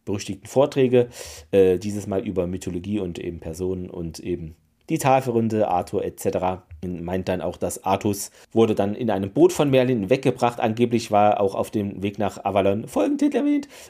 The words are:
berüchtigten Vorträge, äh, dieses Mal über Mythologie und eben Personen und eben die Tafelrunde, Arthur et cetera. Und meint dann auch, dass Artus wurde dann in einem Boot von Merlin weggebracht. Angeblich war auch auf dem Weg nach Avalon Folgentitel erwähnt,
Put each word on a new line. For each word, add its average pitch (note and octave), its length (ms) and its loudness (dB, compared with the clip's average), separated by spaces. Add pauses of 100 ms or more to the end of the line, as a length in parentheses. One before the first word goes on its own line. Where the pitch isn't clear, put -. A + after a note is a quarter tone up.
berüchtigten G2+ 420 -8
Vorträge, B2+ 640 2 (420)
äh, F#2+ 280 6
dieses G2+ 280 -6
Mal G2 200 -2
über F2+ 200 -2
Mythologie F#2 540 -6
und F2 180 -6
eben E2+ 220 -10
Personen F2+ 500 -6
und E2+ 300 -10
eben E2 340 -8 (340)
die D#3+ 100 -2
Tafelrunde, A#2 680 2
Arthur F#2 360 -2
et F2+ 140 -8
cetera. F#2 460 -2 (180)
Und F2+ 220 -8
meint F#2 240 -4
dann F#2 140 -2
auch, F2+ 140 -6
dass - 280 -8
Artus G2 480 -2 (180)
wurde A2+ 240 4
dann G2+ 220 -2
in A#2 140 -2
einem G2 200 -2
Boot F3 220 6
von D3 180 0
Merlin B2 400 2
weggebracht. B2 480 2
Angeblich A2+ 540 0
war G#2 280 6
auch G2 140 0
auf A#2 160 -4
dem G2+ 320 -4
Weg G#2 160 -4
nach G2+ 260 -4
Avalon G2+ 440 2
Folgentitel D4 480 0
erwähnt, C#4+ 320 0 (220)